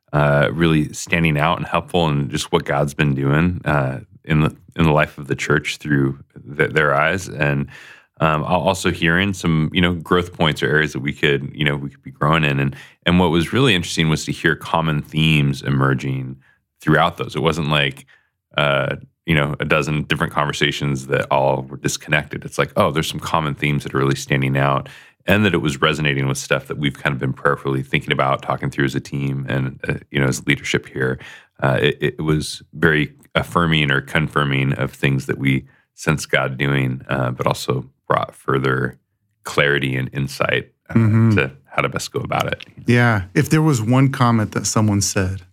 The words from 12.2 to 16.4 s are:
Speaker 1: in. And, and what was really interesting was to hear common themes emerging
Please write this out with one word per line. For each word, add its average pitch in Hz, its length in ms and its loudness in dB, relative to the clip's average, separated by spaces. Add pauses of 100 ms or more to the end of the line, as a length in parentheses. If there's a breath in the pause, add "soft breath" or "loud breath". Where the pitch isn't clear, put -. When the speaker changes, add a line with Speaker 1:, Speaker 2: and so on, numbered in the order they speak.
Speaker 1:
in. 69 160 2
And, 69 160 -2 (280 loud breath)
and 90 140 4
what 90 120 4
was 78 220 0
really 120 220 4
interesting 85 340 0
was 78 180 0
to 71 60 -6
hear 78 220 2
common 80 480 -2
themes 76 580 2
emerging 67 800 -2 (400 soft breath)